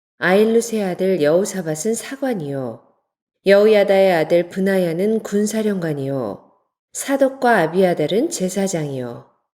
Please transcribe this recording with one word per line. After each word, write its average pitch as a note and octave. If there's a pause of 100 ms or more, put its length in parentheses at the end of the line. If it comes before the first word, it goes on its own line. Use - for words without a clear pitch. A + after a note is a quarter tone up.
(160)
아일루스의 A3
아들 F#3
여호사밧은 E3+
사관이요. D3 (600)
여호야다의 G3
아들 E3+
브나야는 F#3+
군사령관이요. E3+ (520)
사독과 C4+
아비아달은 F3
제사장이요. D3+ (240)